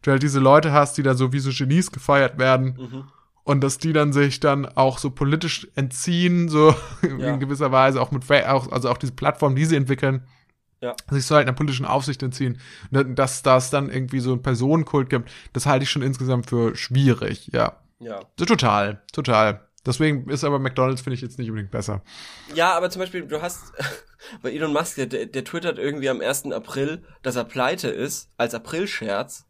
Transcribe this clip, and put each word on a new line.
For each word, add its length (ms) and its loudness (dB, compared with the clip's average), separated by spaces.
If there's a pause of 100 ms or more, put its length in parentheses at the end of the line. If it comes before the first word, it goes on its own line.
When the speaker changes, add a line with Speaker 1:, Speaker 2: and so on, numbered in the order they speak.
Speaker 1:
du 80 0
halt 120 4
diese 180 0
Leute 320 6
hast, 260 2
die 40 -2
da 120 2
so 180 0
wie 60 -2
so 120 -2
Genies 420 0
gefeiert 460 2
werden 400 2
Speaker 2:
Mhm. 260 -12 (400)
Speaker 1:
und 180 2
dass 160 0
die 140 -2
dann 200 4
sich 280 2
dann 260 2
auch 320 2
so 120 -4
politisch 640 -2
entziehen, 720 0
so 260 8 (160)
<laughs> 120 -6
Speaker 2:
Ja. 320 -2
Speaker 1:
in 60 -2
gewisser 320 -2
Weise, 280 4
auch 100 -2
mit 140 -4
Fa-, 280 4
auch, 180 0
also 200 -2
auch 80 0
diese 140 -6
Plattform, 440 0
die 80 2
sie 120 2
entwickeln, 500 0 (560)
Speaker 2:
Ja. 120 -6 (160)
Speaker 1:
sich 140 -2
so 120 0
halt 100 6
einer 100 -2
politischen 300 -4
Aufsicht 360 -2
entziehen. 360 -4 (320)
Und 260 0
dass 260 -2
das 280 4
dann 200 -2
irgendwie 300 -4
so 120 0
einen 100 -2
Personenkult 680 0
gibt, 220 -2 (240)
das 100 -4
halte 200 2
ich 60 -4
schon 120 -2
insgesamt 480 -2
für 260 0
schwierig, 760 0
ja. 240 0 (220)
Speaker 2:
Ja. 220 -14 (180)
Speaker 1:
So, 60 0
total, 680 0
total. 520 2 (240)
Deswegen 420 0
ist 160 -4
aber 140 0
McDonald's, 420 0
finde 140 -6
ich, 80 -8
jetzt 160 -12
nicht 100 -6
unbedingt 220 -8
besser. 320 -6 (520)
Speaker 2:
Ja, 220 2
aber 140 -2
zum 100 -10
Beispiel, 220 -8
du 180 -6
hast 320 -12 (340)
<laughs> 360 -20
bei 100 -6
Elon 200 -4
Musk, 240 -4
der, 100 -4
der, 200 -6
der 180 -8
twittert 340 -6
irgendwie 320 -4
am 100 -2
ersten 320 -4
April, 520 -6 (180)
dass 140 -4
er 80 -4
pleite 440 -2
ist, 480 -8
als 180 -2
Aprilscherz. 960 -6